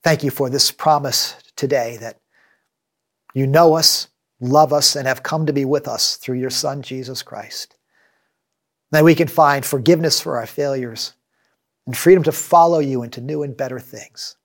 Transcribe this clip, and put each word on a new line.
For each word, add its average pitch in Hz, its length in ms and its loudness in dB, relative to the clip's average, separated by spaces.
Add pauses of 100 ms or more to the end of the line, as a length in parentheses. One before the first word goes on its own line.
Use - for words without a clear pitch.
Thank 156 200 2
you 139 80 -2
for 131 200 -4
this 135 200 0
promise 143 640 -2 (220)
today 120 420 -4
that 113 220 -16 (1120)
you 135 140 -2
know 156 280 6
us, - 340 0 (320)
love 139 320 4
us, 147 240 0
and 135 100 -6
have 131 160 -4
come 160 240 -4
to 147 60 -2
be 139 120 -2
with 139 220 -2
us - 300 -4
through 127 220 -8
your 127 120 -6
Son, 139 320 -6
Jesus 131 400 -12
Christ. - 540 -16 (1120)
That 156 140 4
we 165 100 8
can 165 140 0
find 143 360 2
forgiveness 156 560 2
for - 160 -6
our 113 100 -6
failures 131 680 -6 (720)
and 127 100 -10
freedom 175 280 6
to 160 80 0
follow 170 480 4
you 131 240 -4
into 117 160 -14
new 147 240 -6
and 131 120 -10
better 127 220 -8
things. - 680 -18